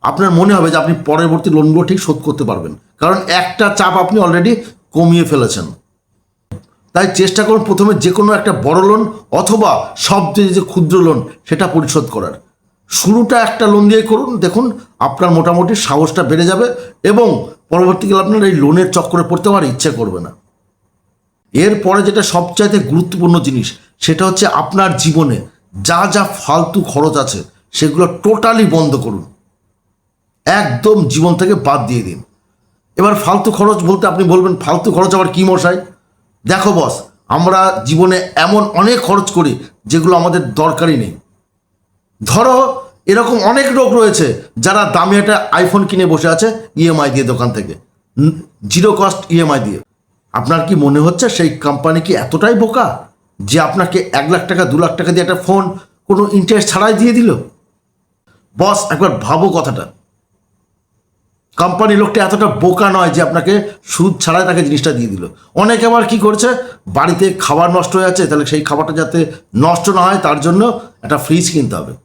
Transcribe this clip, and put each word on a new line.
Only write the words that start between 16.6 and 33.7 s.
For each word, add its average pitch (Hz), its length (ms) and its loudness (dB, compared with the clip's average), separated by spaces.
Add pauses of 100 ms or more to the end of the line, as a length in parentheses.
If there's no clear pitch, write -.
এবং 214 260 4 (400)
পরবর্তীকালে 180 560 2
আপনার 214 200 2
এই 190 180 2
লোনের 170 300 2
চক্করে 170 380 0
পড়তে 175 180 -2
আর 196 160 2
ইচ্ছে 127 260 -2
করবে 101 300 -6
না। 80 100 -12 (1200)
এরপরে 202 480 2
যেটা 202 200 0
সবচাইতে 202 560 0
গুরুত্বপূর্ণ 170 640 0
জিনিস, 127 280 -4 (300)
সেটা 160 280 -2
হচ্ছে 185 200 0
আপনার 185 500 0
জীবনে 147 400 0 (460)
যা 170 180 0 (120)
যা 202 120 0
ফালতু 165 580 -2
খরচ 147 340 -2
আছে 127 240 -4 (320)
সেগুলো 156 340 0 (160)
টোটালি 220 440 2
বন্ধ 156 300 2
করুন, 104 280 -6 (1200)
একদম 190 500 0 (120)
জীবন 156 260 0
থেকে 185 200 0
বাদ 143 320 0
দিয়ে 120 160 -2
দিন। 87 160 -10 (800)
এবার 202 180 2
ফালতু 202 360 -2
খরচ 208 320 0